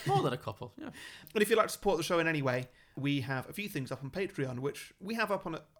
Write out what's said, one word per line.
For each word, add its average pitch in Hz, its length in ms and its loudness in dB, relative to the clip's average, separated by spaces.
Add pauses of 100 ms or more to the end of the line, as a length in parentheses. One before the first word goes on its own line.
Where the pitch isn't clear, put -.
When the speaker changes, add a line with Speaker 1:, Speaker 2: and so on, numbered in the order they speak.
Speaker 1:
<laughs> - 60 -6
Speaker 2:
More 392 160 4
than 139 120 2
a - 40 -2
couple, - 400 -10
yeah. - 120 -10 (440)
Speaker 1:
And 214 80 4
if 214 60 6
you'd 220 80 6
like 196 120 4
to - 40 -6
support 190 240 2
the 165 60 -2
show 170 160 2
in 165 100 4
any 156 140 2
way, 127 260 0 (280)
we 143 260 2
have 131 260 -4
a - 40 -14
few 202 160 -6
things 131 220 -4
up 135 140 -6
on 135 60 -8
Patreon, 143 500 -4
which - 400 -4
we 202 140 -4
have 220 160 2
up 196 160 0
on, 160 120 -4 (220)